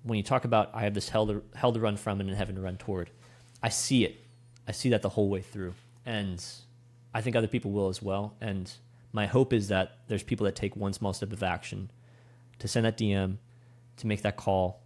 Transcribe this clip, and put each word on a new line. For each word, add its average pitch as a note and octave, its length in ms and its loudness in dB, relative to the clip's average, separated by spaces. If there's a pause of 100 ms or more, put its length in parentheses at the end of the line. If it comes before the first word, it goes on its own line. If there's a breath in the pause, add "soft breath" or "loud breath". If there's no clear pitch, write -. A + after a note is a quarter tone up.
when A2+ 140 0
you G2+ 60 0
talk B2+ 220 2
about, A2 300 4
"I A2+ 80 -2
have G2+ 100 2
this G2+ 160 -4
hell A2 160 4
to, G#2+ 160 -2 (140)
hell B2 180 4
to A2+ 60 -2
run G#2+ 180 0
from G2 240 -2
and F#2+ 80 -2
a F#2+ 60 -2
heaven G2 220 -2
to F#2+ 40 -6
run F#2+ 160 -4
toward," F#2 320 -6 (540 loud breath)
I A2+ 60 2
see B2 360 4
it. - 180 -6 (440)
I A2+ 40 -6
see - 180 0
that A2 120 4
the G2 80 0
whole G#2 200 2
way F#2+ 120 -2
through. F#2 320 -10 (320)
And G2+ 400 -4 (680)
I A2+ 100 -2
think A#2 140 -2
other A2+ 120 4
people G#2 240 -2
will G2+ 180 2
as F#2 140 -6
well. G2+ 360 -2
And G2 320 -6 (420 soft breath)
my G#2 120 2
hope C3 260 4
is G#2 180 2
that F#2+ 280 0 (100)
there's G#2 140 -2
people G#2+ 240 -2
that G2 100 0
take G2 200 -4
one G2+ 180 -2
small G2+ 180 -2
step G2+ 220 -6
of G#2 80 -6
action F#2 480 -4 (680 soft breath)
to A2 80 -6
send A2+ 180 2
that A2+ 120 2
D G#2+ 160 2
M, F#2+ 260 0 (580 soft breath)
to - 80 -10
make G#2 160 0
that G2+ 160 0
call F#2 480 2